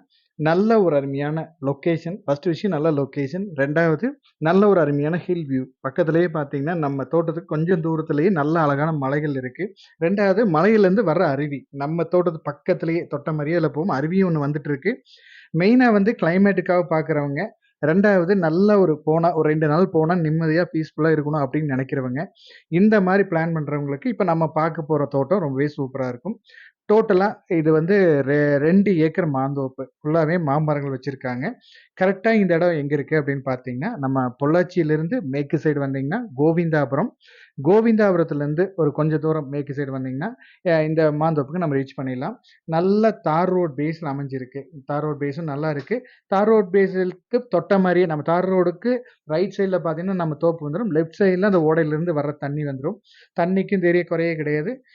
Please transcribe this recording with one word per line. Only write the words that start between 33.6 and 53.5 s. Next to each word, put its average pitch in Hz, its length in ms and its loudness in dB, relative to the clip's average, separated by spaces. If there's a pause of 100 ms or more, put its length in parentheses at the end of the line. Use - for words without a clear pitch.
நம்ம 131 400 -2 (100)
பொள்ளாச்சியிலிருந்து 165 760 0
மேற்கு 143 360 -4
சைடு 151 180 0
வந்தீங்கன்னா, 139 440 -4 (180)
கோவிந்தாபுரம். 156 680 0 (560)
கோவிந்தாபுரத்துலேருந்து 180 1120 2
ஒரு 151 160 0
கொஞ்சம் 151 280 0
தூரம் 156 300 -2
மேற்கு 143 240 -8
சைடு 135 160 -6
வந்தீங்கன்னா, 131 400 -6 (380)
அ, 160 180 2
இந்த 156 260 2
மாந்தோப்புக்கு 151 460 -2
நம்ம 160 180 -2
ரீச் 135 260 -4
பண்ணிடலாம். 131 340 -6 (280)
நல்ல 196 480 2
தார் 170 380 0
ரோட் 175 280 0
பேஸ்ல 160 280 -4
அமைஞ்சிருக்கு. 135 580 -8 (220)
தார் 147 180 -4
ரோட் 147 200 -6
பேஸும் 143 200 -6
நல்லா 147 260 -4
இருக்கு. 196 360 -6 (220)
தார் 202 200 2
ரோட் 220 240 4
பேஸுக்கு 185 800 0
தொட்ட 175 300 2
மாதிரியே, 180 260 4
நம்ம 151 180 -4
தார் 175 260 0
ரோடுக்கு 185 480 0 (260)
ரைட் 175 340 -2
சைடுல 190 260 0
பார்த்தீங்கன்னா, 170 320 -4
நம்ம 165 200 -2
தோப்பு 160 360 -2
வந்துரும். 185 240 -2
லெஃப்ட் 160 280 0
சைடுல 185 180 4
அந்த 196 180 4
ஓடையிலிருந்து 160 560 0
வர்ற 147 220 -4
தண்ணி 147 260 -6
வந்துரும். 143 340 -6 (440)
தண்ணிக்கும் 190 400 0